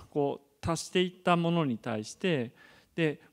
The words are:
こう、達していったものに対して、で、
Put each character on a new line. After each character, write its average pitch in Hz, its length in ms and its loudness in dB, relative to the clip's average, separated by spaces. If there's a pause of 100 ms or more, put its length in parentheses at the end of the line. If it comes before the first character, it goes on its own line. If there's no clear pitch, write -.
(100)
こ 143 340 -2
う、 - 160 -20
達 - 260 -4
し - 40 -14
て 185 100 2
い 180 80 2
っ - 140 -20
た 175 140 4
も 170 160 2
の 170 120 2
に 120 140 -2
対 110 260 -6
し - 100 -16
て、 151 380 -2 (440)
で、 156 240 0 (120)